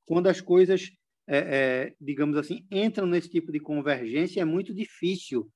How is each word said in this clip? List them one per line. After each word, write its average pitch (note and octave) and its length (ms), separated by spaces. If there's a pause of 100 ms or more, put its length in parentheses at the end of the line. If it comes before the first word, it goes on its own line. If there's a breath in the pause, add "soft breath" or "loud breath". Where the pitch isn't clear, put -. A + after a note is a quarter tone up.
Quando F3+ 220
as F3+ 140
coisas, F#3 480 (380)
é, C#3+ 100
é, C3+ 640
digamos D3 360
assim, D3 340
entram G3+ 340
nesse F3 240
tipo E3 220
de D3+ 80
convergência, D3 800
é E3+ 40
muito F#3 280
difícil F3 840